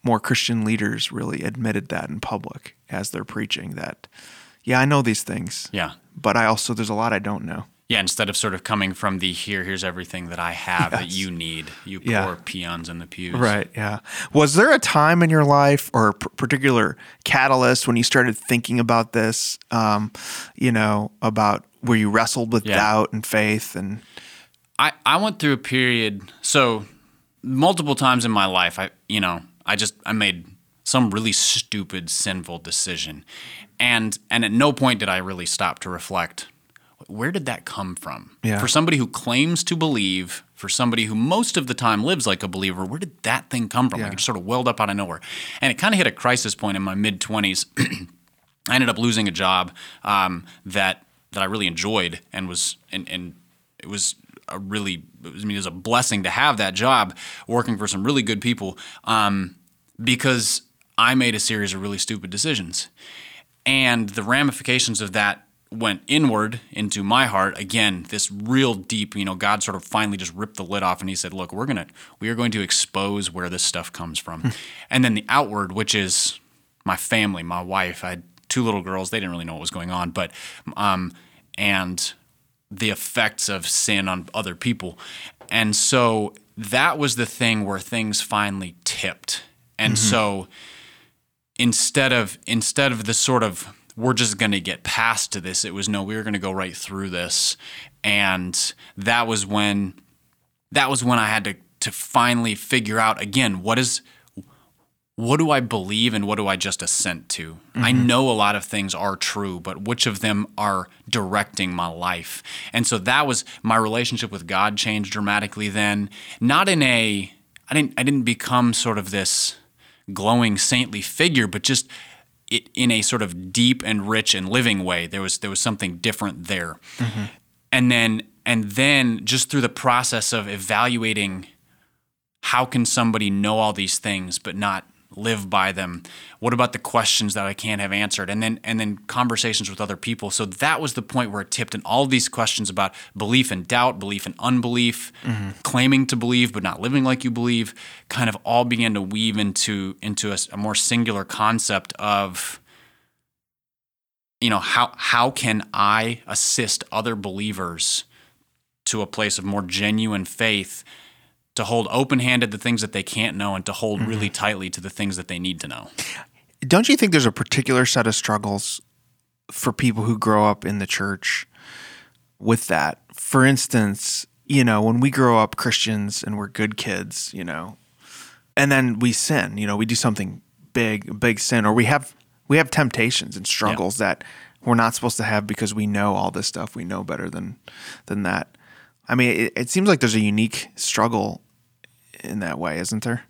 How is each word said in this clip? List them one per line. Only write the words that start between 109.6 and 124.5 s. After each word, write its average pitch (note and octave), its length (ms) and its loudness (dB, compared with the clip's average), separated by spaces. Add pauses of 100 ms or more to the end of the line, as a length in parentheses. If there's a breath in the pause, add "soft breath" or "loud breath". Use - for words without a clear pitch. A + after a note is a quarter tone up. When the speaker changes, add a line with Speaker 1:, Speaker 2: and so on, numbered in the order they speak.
Speaker 2:
but F#2 220 -10
which A#2+ 240 0
of G2+ 140 -2
them G#2 260 0 (100)
are G2 320 0 (200 soft breath)
directing G2+ 640 -2
my F2 140 -2
life? E2+ 560 -6 (300 loud breath)
And A#2 140 0
so A2+ 120 0
that B2+ 280 2
was, A#2+ 180 -2 (180 loud breath)
my A2+ 140 4
relationship A2+ 560 0
with E2+ 140 -10
God G2+ 320 2
changed G#2 340 -2
dramatically G#2 560 -2
then. G#2 400 0 (320 loud breath)
Not D3+ 280 4
in E3 140 4
a, A2 480 2 (380)
I C3 60 -2
didn't, D3+ 220 2
I B2+ 60 0
didn't C#3 220 2
become A#2+ 480 2
sort A2 260 0
of F#2+ 120 -6
this - 460 0 (560 soft breath)
glowing G#2+ 460 4
saintly B2 440 0
figure, D3 440 2
but G2+ 160 -6
just - 240 2 (640 loud breath)
it, - 240 -2
in B2 160 2
a A2 120 2
sort A2+ 200 0
of F#2 300 -8
deep B2 320 2
and G#2 240 -2
rich A2 260 2
and F#2+ 140 -2
living A2 340 2